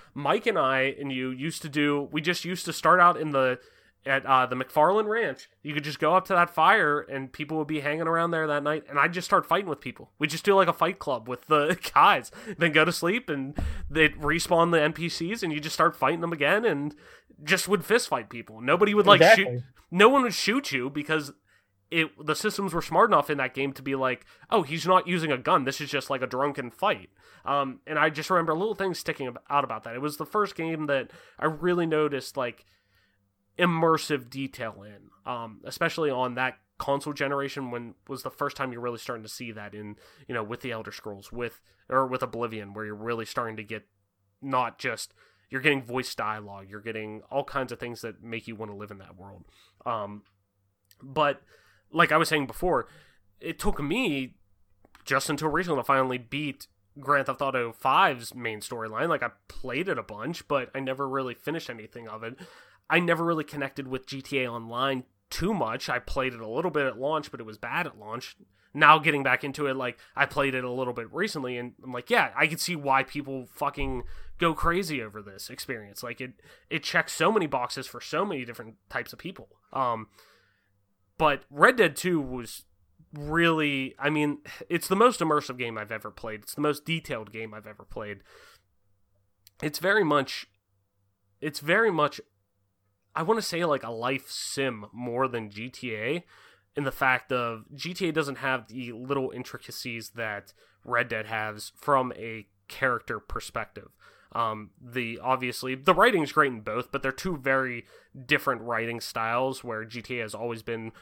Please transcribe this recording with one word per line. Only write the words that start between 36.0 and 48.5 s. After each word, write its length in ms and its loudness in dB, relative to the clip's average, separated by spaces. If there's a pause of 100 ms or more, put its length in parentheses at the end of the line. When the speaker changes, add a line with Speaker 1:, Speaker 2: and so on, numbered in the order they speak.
Speaker 1:
on 260 -2
that 240 -2 (180)
console 360 -2
generation 580 -4
when 240 -10 (120)
was 160 -10
the 60 -6
first 260 -6
time 160 -4
you're 100 -10
really 180 -4
starting 240 -8
to 60 -16
see 220 -12
that 220 -14
in, 220 -10 (320)
you 80 -6
know, 80 -2
with 180 -8
the 100 -6
Elder 200 -8
Scrolls, 400 -14
with, 300 -8 (280)
or 160 2
with 160 -4
Oblivion, 520 -6
where 120 -8
you're 100 -8
really 300 -4
starting 320 -6
to 60 -10
get 240 -10 (540)
not 360 0
just, 360 -6 (360)
you're 120 -4
getting 200 2
voice 320 -6
dialogue, 560 -8
you're 120 -16
getting 400 -10 (100)
all 120 -2
kinds 280 -4
of 80 -10
things 220 -10
that 200 -12
make 260 -10
you 80 -10